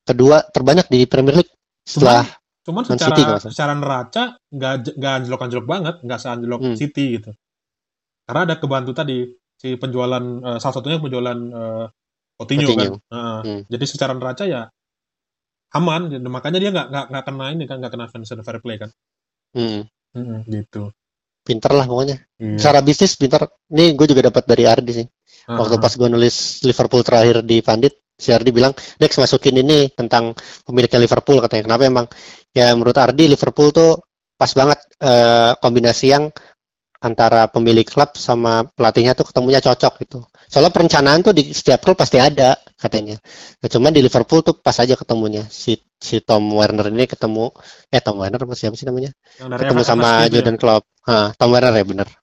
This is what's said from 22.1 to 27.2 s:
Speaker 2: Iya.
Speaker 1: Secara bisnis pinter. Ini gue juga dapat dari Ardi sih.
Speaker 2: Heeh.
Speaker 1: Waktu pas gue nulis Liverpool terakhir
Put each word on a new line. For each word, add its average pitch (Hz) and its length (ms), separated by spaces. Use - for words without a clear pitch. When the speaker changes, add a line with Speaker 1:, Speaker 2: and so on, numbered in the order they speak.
Speaker 2:
Iya. 107 200
Speaker 1:
Secara 143 240
bisnis 151 320
pinter. 147 320
Ini 160 240
gue 143 160
juga 131 160
dapat - 200
dari 120 200
Ardi 120 280
sih. 117 120
Speaker 2:
Heeh. - 520
Speaker 1:
Waktu 113 200
pas 107 160
gue 120 160
nulis 117 260
Liverpool 123 360
terakhir 117 400